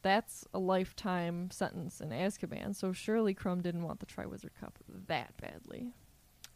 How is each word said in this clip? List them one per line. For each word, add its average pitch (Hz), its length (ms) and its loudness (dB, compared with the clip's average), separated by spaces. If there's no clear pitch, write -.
that's 196 500 4
a - 60 -2
lifetime 180 920 2
sentence - 500 -2
in 151 80 -4
Azkaban, 190 680 -2
so 190 160 0
surely 214 440 4
Krumm 180 260 0
didn't 170 220 0
want - 160 -4
the - 80 -10
Triwizard - 520 -8
Cup - 200 -12
that - 320 -2
badly. - 540 -8